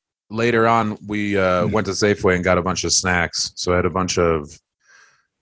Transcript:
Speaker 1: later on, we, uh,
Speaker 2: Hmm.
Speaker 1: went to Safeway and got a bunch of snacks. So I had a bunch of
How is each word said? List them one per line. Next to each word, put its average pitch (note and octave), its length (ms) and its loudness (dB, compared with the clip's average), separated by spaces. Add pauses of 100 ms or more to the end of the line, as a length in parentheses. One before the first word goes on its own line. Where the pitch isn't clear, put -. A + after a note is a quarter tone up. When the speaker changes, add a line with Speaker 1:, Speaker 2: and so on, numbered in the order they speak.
(300)
Speaker 1:
later A2+ 380 2
on, A2+ 300 2 (100)
we, G#2 300 -2
uh, F2+ 280 2
Speaker 2:
Hmm. F#2 60 -2
Speaker 1:
went G#2 160 0
to F#2+ 60 -2
Safeway G2+ 420 2
and F2+ 80 -2
got F2+ 140 2
a F2+ 40 0
bunch F2 220 -4
of E2+ 100 -2
snacks. F2 600 -2
So - 180 -2
I F2+ 40 2
had F2+ 80 0
a F2+ 40 0
bunch F2+ 280 -4
of E2 400 0 (840)